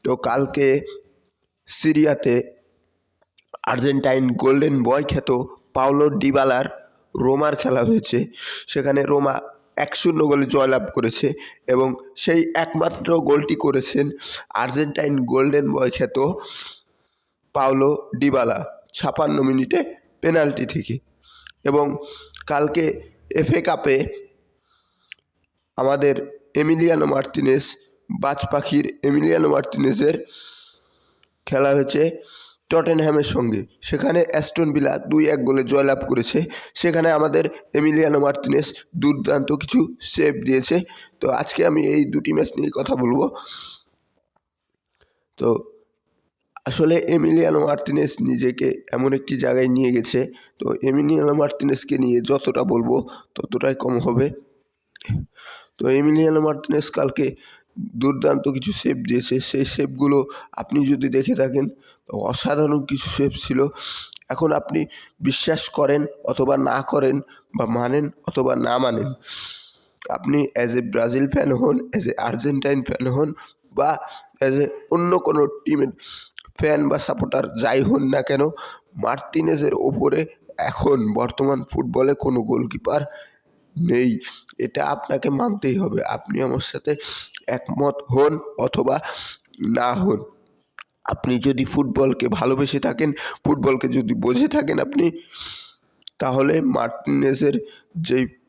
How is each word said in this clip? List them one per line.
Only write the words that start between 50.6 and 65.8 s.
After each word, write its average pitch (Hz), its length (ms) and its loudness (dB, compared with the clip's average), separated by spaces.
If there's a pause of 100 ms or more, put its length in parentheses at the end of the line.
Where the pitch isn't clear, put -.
এমিলিয়ানো 147 520 2
মার্টিনেজকে 143 640 0
নিয়ে 123 240 2
যতটা 127 420 0
বলবো 117 460 0 (260)
ততটাই 131 400 -2
কম 123 240 -2
হবে। 131 320 0 (1500)
তো - 120 -2
এমিলিয়ানো 151 520 4
মার্টিনেজ 151 480 0
কালকে 139 460 -2 (600)
দুর্দান্ত 139 540 2
কিছু 135 240 -4
সেভ 139 240 -2 (120)
দিয়েছে। 123 300 0
সেই 139 260 -2
সেভগুলো 139 600 0 (260)
আপনি - 340 0
যদি 135 240 0
দেখে 135 260 2
থাকেন, 135 320 0 (380)
তো - 120 -10
অসাধারণ 143 680 0
কিছু 139 240 -4
সেভ 139 220 0 (140)
ছিল। 139 220 2 (600)
এখন 156 220 0
আপনি 151 340 -2 (340)
বিশ্বাস 156 500 0
করেন 143 360 2 (180)